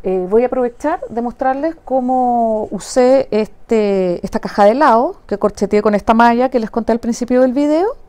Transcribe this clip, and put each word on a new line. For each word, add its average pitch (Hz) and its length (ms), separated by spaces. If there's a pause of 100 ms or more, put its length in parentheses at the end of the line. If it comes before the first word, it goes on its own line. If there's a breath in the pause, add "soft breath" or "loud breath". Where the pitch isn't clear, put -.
Eh, 185 220
voy 220 140
a 247 60
aprovechar 254 600
de 226 140
mostrarles 269 600
cómo 247 880
usé 254 600
este, 202 920
esta - 160
caja 202 260
de 208 80
helado 269 440 (100)
que 202 120
corcheteé 208 420
con 208 140
esta 202 180
malla 233 380
que 294 100
les 220 100
conté 226 220
al 233 60
principio 240 420
del 254 140
video. 311 420 (120)